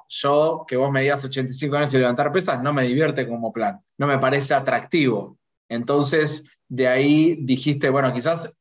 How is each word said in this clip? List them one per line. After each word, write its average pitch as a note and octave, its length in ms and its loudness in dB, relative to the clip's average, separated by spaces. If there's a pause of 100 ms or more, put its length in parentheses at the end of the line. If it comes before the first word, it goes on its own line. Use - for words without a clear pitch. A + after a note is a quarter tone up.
yo D3+ 600 0
que B2 100 -4
vos C#3 140 0
me C3+ 100 0
digas C#3 240 0
ochenta C3 260 -4
y - 40 -10
cinco D3 200 -4
años D3 180 0
y C3+ 40 4
levantar B2+ 340 2
pesas E3 300 -2
no C#3 100 0
me C#3+ 120 0
divierte C3 440 0
como A#2 240 -6
plan, G#2+ 300 -4 (160)
no C#3+ 100 -2
me C3+ 120 0
parece C3+ 340 0
atractivo. B2+ 840 0 (300)
Entonces, C#3+ 800 0 (200)
de B2+ 180 0
ahí D3 540 4
dijiste, C#3 480 0
bueno, C3 240 2
quizás C#3+ 480 -4